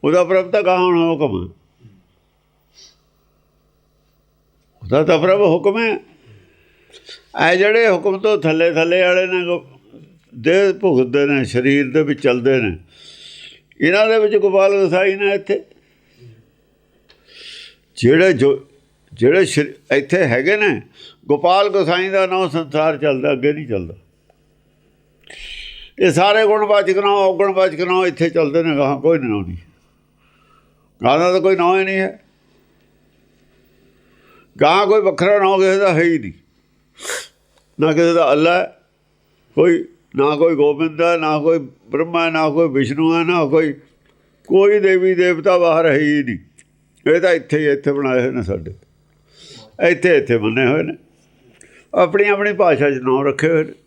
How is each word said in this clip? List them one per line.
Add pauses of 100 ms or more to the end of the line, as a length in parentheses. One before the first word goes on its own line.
ਉਹਦਾ
ਪ੍ਰਭ
ਤਾਂ
ਗਾਹਾਂ
ਹੁਣ
ਹੁਕਮ
ਹੈ। (3250)
ਉਹਦਾ
ਤਾਂ
ਪ੍ਰਭ
ਹੁਕਮ
ਹੈ। (1500)
ਇਹ
ਜਿਹੜੇ
ਹੁਕਮ
ਤੋਂ
ਥੱਲੇ
ਥੱਲੇ
ਵਾਲੇ
ਨੇ,
ਗੋ-, (680)
ਦੇਹ
ਭੁਗਤਦੇ
ਨੇ,
ਸਰੀਰ
ਦੇ
ਵਿੱਚ
ਚੱਲਦੇ
ਨੇ, (1040)
ਇਹਨਾਂ
ਦੇ
ਵਿੱਚ
ਗੋਪਾਲ
ਗੋਸਾਈ
ਨੇ
ਇੱਥੇ। (2250)
ਜਿਹੜੇ
ਜੋ, (460)
ਜਿਹੜੇ
ਸ਼ਰੀ-,
ਇੱਥੇ
ਹੈਗੇ
ਨੇ, (440)
ਗੋਪਾਲ
ਗੋਸਾਈ
ਦਾ
ਨਾਂ
ਸੰਸਾਰ
ਚੱਲਦਾ,
ਅੱਗੇ
ਨਹੀਂ
ਚੱਲਦਾ। (2000)
ਇਹ
ਸਾਰੇ
ਗੁਣ
ਵਾਚਕ
ਨਾਂ,
ਔਗਣ
ਵਾਚਕ
ਨਾਂ
ਇੱਥੇ
ਚੱਲਦੇ
ਨੇ,
ਗਾਹਾਂ
ਕੋਈ
ਨਹੀਂ
ਆਉਂਦੀ। (1500)
ਗਾਂ
ਦਾ
ਤਾਂ
ਕੋਈ
ਨਾਂ
ਹੀ
ਨਹੀਂ
ਹੈ। (2500)
ਗਾਂ
ਕੋਈ
ਵੱਖਰਾ
ਨਾਂ
ਕਿਸੇ
ਦਾ
ਹੈ
ਹੀ
ਨਹੀਂ। (1500)
ਨਾ
ਕਿਸੇ
ਦਾ
ਅੱਲਾ
ਹੈ (720)
ਕੋਈ, (300)
ਨਾ
ਕੋਈ
ਗੋਬਿੰਦ
ਹੈ,
ਨਾ
ਕੋਈ (300)
ਬ੍ਰਹਮਾ
ਹੈ,
ਨਾ
ਕੋਈ
ਵਿਸ਼ਨੂੰ
ਹੈ,
ਨਾ
ਕੋਈ, (760)
ਕੋਈ
ਦੇਵੀ
ਦੇਵਤਾ
ਬਾਹਰ
ਹੈ
ਹੀ
ਨਹੀਂ। (760)
ਇਹ
ਤਾਂ
ਇੱਥੇ
ਹੀ,
ਇੱਥੇ
ਬਣਾਏ
ਹੋਏ
ਨੇ
ਸਾਡੇ, (1160)
ਇੱਥੇ,
ਇੱਥੇ
ਬੰਨੇ
ਹੋਏ
ਨੇ, (1000)
ਆਪਣੀ
ਆਪਣੀ
ਭਾਸ਼ਾ
'ਚ
ਨਾਂ
ਰੱਖੇ
ਹੋਏ
ਨੇ। (140)